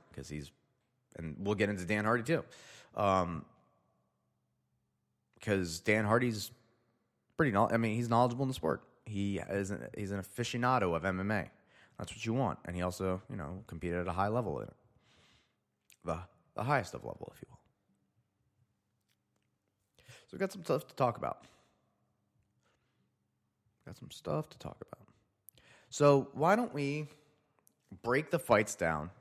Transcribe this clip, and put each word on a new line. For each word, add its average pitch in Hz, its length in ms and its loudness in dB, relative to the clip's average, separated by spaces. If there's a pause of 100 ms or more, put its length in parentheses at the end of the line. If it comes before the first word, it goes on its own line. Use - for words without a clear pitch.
(120)
'cause 67 160 -12
he's, 73 240 -10 (640)
and 80 240 -8
we'll 101 160 0
get 101 140 4
into 92 160 -4
Dan 107 180 0
Hardy 117 200 2
too. 147 200 0 (520)
Um, 92 500 2 (2000)
'cause 90 380 0
Dan 110 240 2
Hardy's 110 480 0 (880)
pretty 139 160 4
knowl-, 104 180 6
I 113 60 4
mean, 113 180 2
he's 117 140 -2
knowledgeable 120 340 4
in 131 60 0
the 131 40 -2
sport. - 300 -2 (220)
He 101 340 -2
is 101 320 -4
an, - 240 -8
he's 98 160 -6
an 101 80 -4
aficionado 120 720 0
of 82 120 0
M 92 160 0
M 104 100 -2
A. 101 180 -2 (480)
That's - 140 -10
what 110 140 -12
you 113 80 -2
want. 120 320 -2
And 87 100 -6
he 87 60 -4
also, 92 480 -2
you 113 80 -10
know, 90 300 -10
competed 87 320 -4
at 87 100 -4
a 87 40 -4
high 95 140 0
level 107 320 -2
in 52 80 -8
it. - 80 -20 (1300)
The 82 160 -4 (360)
the - 80 -4
highest 131 300 0
of - 100 -12
level, - 320 -10
if - 60 -20
you - 80 -14
will. - 100 -20 (2750)
So - 60 -16
we - 60 -10
got 190 120 -2
some 185 120 -14
stuff 147 240 0
to - 80 -20
talk 123 220 0
about. - 280 -6 (2500)
Got - 120 -16
some - 120 -18
stuff - 400 -4
to - 80 -20
talk - 240 -12
about. - 260 -18 (840)
So 143 440 6
why 170 220 4
don't 240 180 -2
we 147 340 -4 (920)
break 135 300 2
the 170 80 2
fights 107 360 6
down? 80 460 0